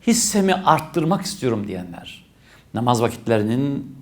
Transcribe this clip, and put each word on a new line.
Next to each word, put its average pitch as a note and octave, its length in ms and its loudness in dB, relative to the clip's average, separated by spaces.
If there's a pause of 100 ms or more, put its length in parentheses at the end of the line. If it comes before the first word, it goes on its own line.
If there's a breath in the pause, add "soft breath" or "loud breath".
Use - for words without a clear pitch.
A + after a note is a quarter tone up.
hissemi G3 480 2
arttırmak D#3+ 680 0
istiyorum A2 460 -2
diyenler, F2+ 560 -12 (500 soft breath)
namaz A#2 280 2
vakitlerinin A#2 1000 0